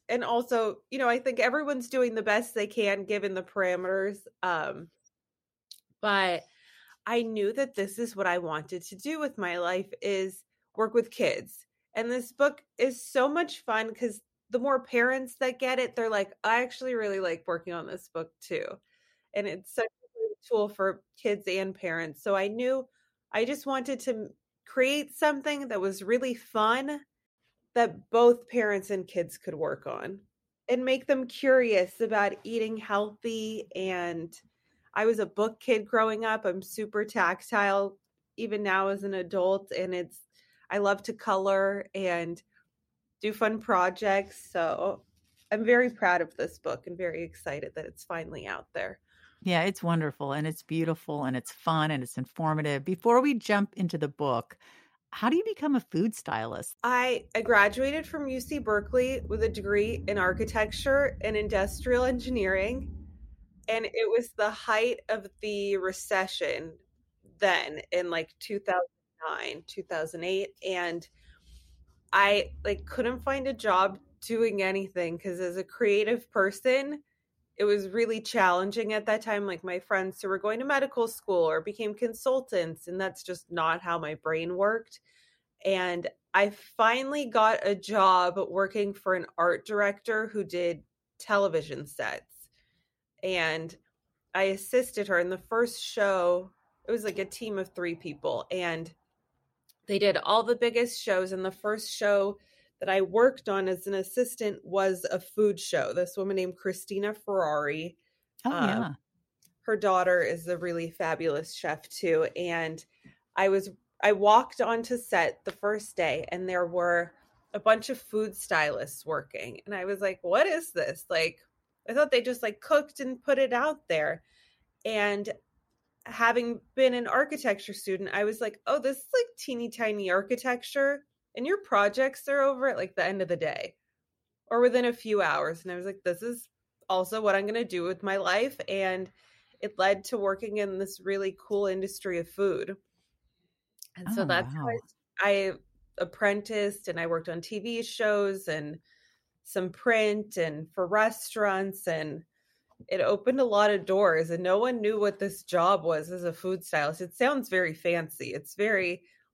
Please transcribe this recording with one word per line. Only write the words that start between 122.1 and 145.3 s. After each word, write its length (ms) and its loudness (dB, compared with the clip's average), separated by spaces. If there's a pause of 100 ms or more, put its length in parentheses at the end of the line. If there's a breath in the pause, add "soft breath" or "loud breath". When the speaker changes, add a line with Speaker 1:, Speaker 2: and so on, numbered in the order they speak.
Speaker 1:
they 100 4
just, 220 -2
like, 180 -4
cooked 380 2
and 240 -6
put 160 2
it 140 2
out 360 0
there. 340 0 (640 soft breath)
And 460 0 (720)
having 560 2 (140)
been 180 6
an 140 -2
architecture 640 0
student, 400 -6
I 100 2
was 180 -2
like, 260 -4
"Oh, 120 2
this 180 -2
is, 160 -16
like, 240 0
teeny 320 -6
tiny 400 -2
architecture, 960 0 (300)
and 100 -6
your 180 0
projects 640 2
are 120 2
over 280 2
at, 80 0
like, 180 -6
the 100 2
end 160 -2
of 60 -2
the 100 0
day 380 -6 (720)
or 140 2
within 240 6
a 80 2
few 280 0
hours." 420 0
And 80 -10
I 60 -8
was 100 -8
like, 160 -10
"This 200 0
is 260 -8 (400)
also 320 0
what 140 4
I'm 120 0
gonna 180 -2
do 180 -4
with 200 -4
my 140 0
life." 400 0 (120)
And 420 -2 (500 soft breath)
it 180 -8
led 260 2
to 140 -4
working 400 -2
in 200 -2
this 220 -6
really 380 -2
cool 280 0
industry 520 -4
of 100 -6
food. 480 -2 (1200)
And 160 -10
so 140 -2
Speaker 2:
Oh, 0 -
Speaker 1:
that's 280 0
how 120 -6
Speaker 2:
wow. 160 -4 (460)
Speaker 1:
I, 220 2